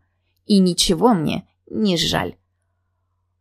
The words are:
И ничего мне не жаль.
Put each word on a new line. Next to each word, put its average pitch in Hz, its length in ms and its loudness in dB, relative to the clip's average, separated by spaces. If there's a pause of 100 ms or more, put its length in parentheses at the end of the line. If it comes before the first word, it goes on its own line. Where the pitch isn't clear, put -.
(460)
И 208 140 4
ничего 185 540 2
мне 165 340 -4 (220)
не 208 280 -2
жаль. 165 380 -4 (1040)